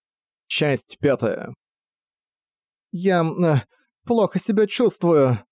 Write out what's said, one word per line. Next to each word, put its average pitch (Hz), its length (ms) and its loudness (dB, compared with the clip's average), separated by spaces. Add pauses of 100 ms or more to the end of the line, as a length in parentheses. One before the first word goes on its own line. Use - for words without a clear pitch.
(480)
Часть - 520 -4
пятая. 123 540 -2 (1400)
«Я... 180 320 0
э... 160 380 0 (420)
плохо 214 360 0
себя 208 280 0
чувствую», 160 720 2 (120)